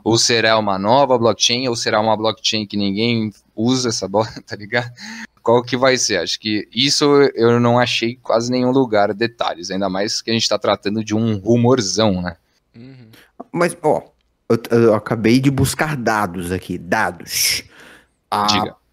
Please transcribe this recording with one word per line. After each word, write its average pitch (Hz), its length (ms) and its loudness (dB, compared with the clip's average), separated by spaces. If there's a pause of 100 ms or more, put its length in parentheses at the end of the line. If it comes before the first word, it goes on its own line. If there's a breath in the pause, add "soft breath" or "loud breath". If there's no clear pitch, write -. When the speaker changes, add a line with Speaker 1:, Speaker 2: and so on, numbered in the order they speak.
Speaker 1:
Ou 113 120 2
será 113 420 2
uma 101 200 -2
nova 127 400 2
blockchain? 120 500 0
Ou 117 80 -2
será 110 240 0
uma 110 160 2
blockchain 107 500 -2
que 104 120 -8
ninguém 107 520 -2 (240)
usa 127 360 0
essa 95 180 -6
bola, 107 280 0
<laughs> 113 100 -20
tá - 100 -14
ligado? 120 340 -6 (520 loud breath)
Qual 120 200 4
que 120 140 -4
vai 127 220 2
ser? 104 200 -2
Acho 85 200 -4
que 107 340 -4
isso 143 320 0 (300)
eu 117 260 4
não 120 180 2
achei 120 440 0
quase 117 280 0
nenhum 127 200 0
lugar 107 420 2
detalhes, 98 580 -4
ainda 95 200 -2
mais 98 320 -4
que - 80 -6
a 113 40 0
gente 110 140 0
tá 104 100 -2
tratando 104 460 -2
de 107 100 -4
um 110 240 0
rumorzão, 107 840 2
né? 87 140 -8 (400)
Speaker 2:
Uhum. 123 320 -20 (440 soft breath)
Speaker 3:
Mas, 170 300 -2
ó, 107 220 0 (440)
eu, 117 300 2
eu 113 160 6
acabei 110 460 2
de 139 100 2
buscar 139 460 -2
dados 104 560 -2
aqui, 90 260 -6
dados. 90 840 -2 (640 loud breath)
A 104 160 0
Speaker 1:
Diga. 104 300 0 (160)